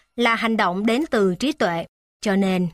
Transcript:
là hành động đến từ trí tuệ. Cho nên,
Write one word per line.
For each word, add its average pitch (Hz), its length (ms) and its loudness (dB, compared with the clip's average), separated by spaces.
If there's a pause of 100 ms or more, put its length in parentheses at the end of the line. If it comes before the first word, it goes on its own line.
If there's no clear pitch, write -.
(160)
là 240 180 2
hành 226 220 -2
động 202 300 0
đến 247 240 0
từ 196 240 2
trí 262 180 -2
tuệ. 170 340 -2 (340)
Cho 196 160 0
nên, 185 360 0